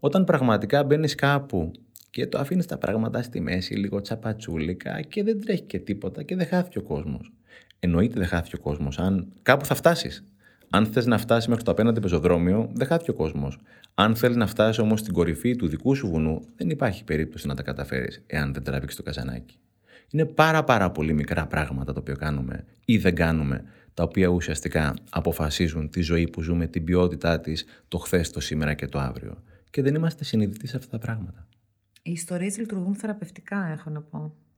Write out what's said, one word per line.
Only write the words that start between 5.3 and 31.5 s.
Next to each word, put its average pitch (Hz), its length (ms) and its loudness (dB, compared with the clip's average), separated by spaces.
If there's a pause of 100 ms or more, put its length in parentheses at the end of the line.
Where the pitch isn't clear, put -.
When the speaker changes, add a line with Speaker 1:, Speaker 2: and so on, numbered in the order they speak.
Speaker 1:
τρέχει 202 220 -2
και - 160 -8
τίποτα - 440 -6
και 180 140 -6
δεν 180 100 0
χάθηκε 180 320 0
ο - 40 -6
κόσμος. 71 500 -6 (460)
Εννοείται 90 400 2
δεν 90 100 0
χάθηκε - 300 -4
ο - 40 -12
κόσμος, 71 360 -4
αν 95 280 0 (160)
κάπου 139 220 4
θα 139 100 2
φτάσεις. - 500 0 (460)
Αν 107 160 6
θες 113 200 0
να 117 120 4
φτάσεις 117 300 2
μέχρι 117 160 0
το 98 60 2
απέναντι 113 300 2
πεζοδρόμιο, 90 760 2
δεν 127 120 0
χάθηκε 165 240 0
ο - 40 0
κόσμος. 71 440 -4 (360)
Αν 110 220 6
θέλεις 120 200 4
να 113 100 4
φτάσεις 107 320 4
όμως 107 220 4
στην 95 120 -4
κορυφή 85 440 2
του 95 120 0
δικού 123 260 2
σου 135 140 -4
βουνού, 78 320 0 (160)
δεν - 140 -2
υπάρχει 107 340 -2
περίπτωση 76 420 -4
να 71 80 -2
τα 65 80 -8
καταφέρεις, 65 640 -6
εάν 71 260 -4
δεν 65 100 -8
τραβήξεις 67 340 -6
το - 60 -14
καζανάκι. 64 560 -10 (520)
Είναι 156 140 4
πάρα, 156 400 4
πάρα 110 260 4
πολύ 78 220 0
μικρά 76 340 0
πράγματα 69 460 -4
τα 69 80 -6
οποία 71 140 -6
κάνουμε 69 500 -6 (200)
ή 113 140 4
δεν 92 160 4
κάνουμε, 80 500 2 (300)
τα - 80 -2
οποία 90 260 2
ουσιαστικά 80 680 0 (160)
αποφασίζουν 78 800 -2
τη 90 100 -2
ζωή 85 280 2
που 85 140 -6
ζούμε, 85 240 0
την 80 180 -4
ποιότητά 85 560 2
της, 78 240 -4 (240)
το 87 100 -4
χθες, 87 320 0
το - 100 -6
σήμερα 76 340 -2
και 69 120 -8
το 69 120 -4
αύριο. - 440 -6 (280)
Και 143 120 -2
δεν 139 120 4
είμαστε 160 300 -2
συνειδητοί 107 420 -2
σε 131 100 -8
αυτά - 140 -8
τα 117 80 -6
πράγματα. 107 480 -8 (560)